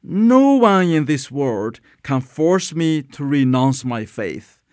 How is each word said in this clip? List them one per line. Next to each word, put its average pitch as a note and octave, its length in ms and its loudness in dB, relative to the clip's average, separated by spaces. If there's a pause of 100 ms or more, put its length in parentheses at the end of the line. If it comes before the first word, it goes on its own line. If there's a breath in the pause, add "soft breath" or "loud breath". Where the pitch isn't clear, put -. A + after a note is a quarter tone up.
no B3+ 540 4
one G3 320 4
in D#3 180 0
this C#3 240 -4
world A#2 500 -6 (220 soft breath)
can C3+ 180 -2
force E3 540 -2
me D#3+ 280 -2
to C#3+ 220 -12
renounce C3 600 0
my A#2 200 -6
faith. F#2+ 560 -10 (120 soft breath)